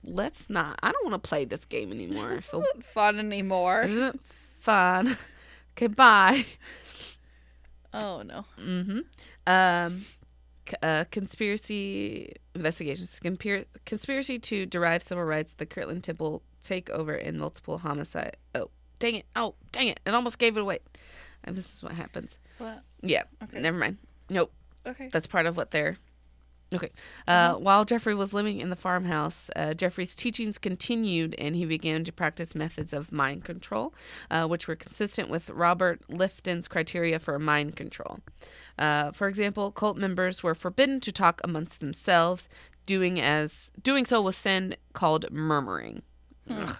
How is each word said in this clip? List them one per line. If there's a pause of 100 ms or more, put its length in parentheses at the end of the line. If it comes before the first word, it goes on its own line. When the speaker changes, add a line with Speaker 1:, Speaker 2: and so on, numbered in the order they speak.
Speaker 1:
"Let's
not,
I
don't
wanna
play
this
game
anymore."
Speaker 2:
<laughs>
This
Speaker 1:
So
Speaker 2:
isn't
fun
anymore.
Speaker 1:
This
isn't (380)
fun.
<laughs> (500)
Okay,
bye. (1500)
Speaker 2:
Oh,
no. (120)
Speaker 1:
Mm-hmm. (460)
Um, (600)
c-,
uh,
conspiracy (200)
investigations.
Compir-, (200)
conspiracy
to
derive
civil
rights,
the
Kirtland
Temple (200)
takeover,
and
multiple
homicide. (160)
Oh, (300)
dang
it. (100)
Oh, (180)
dang
it.
It
almost
gave
it
away. (640)
And
this
is
what
happens. (180)
Speaker 2:
What? (200)
Speaker 1:
Yeah. (200)
Speaker 2:
Okay.
Speaker 1:
Never
mind. (320)
Nope. (360)
Speaker 2:
Okay.
Speaker 1:
That's
part
of
what
they're, (720)
okay. (360)
Uh,
Speaker 2:
Mm-hmm.
Speaker 1:
while
Jeffrey
was
living
in
the
farmhouse,
uh,
Jeffrey's
teachings
continued,
and
he
began
to
practice
methods
of
mind
control, (340)
uh,
which
were
consistent
with
Robert
Lifton's
criteria
for
mind
control. (580)
Uh,
for
example,
cult
members
were
forbidden
to
talk
amongst
themselves. (380)
Doing
as, (100)
doing
so
was
sin (180)
called
murmuring. (440)
Speaker 2:
Hmm.
Speaker 1:
Ugh.